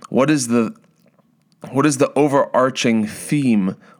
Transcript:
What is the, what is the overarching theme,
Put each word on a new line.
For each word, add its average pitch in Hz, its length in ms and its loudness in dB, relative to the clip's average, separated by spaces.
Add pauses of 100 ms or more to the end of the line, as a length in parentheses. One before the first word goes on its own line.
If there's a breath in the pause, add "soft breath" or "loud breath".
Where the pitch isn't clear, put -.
What 135 220 0
is 143 180 0
the, 117 260 0 (1000)
what 139 160 2
is 143 100 0
the 139 160 0
overarching 131 920 0
theme, 110 680 0 (240 soft breath)